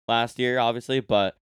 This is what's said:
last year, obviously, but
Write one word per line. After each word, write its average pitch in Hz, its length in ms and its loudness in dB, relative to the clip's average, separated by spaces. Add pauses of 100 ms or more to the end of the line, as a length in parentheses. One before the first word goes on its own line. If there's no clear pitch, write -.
last 117 320 0
year, 127 200 0
obviously, 120 400 0
but 101 380 0 (200)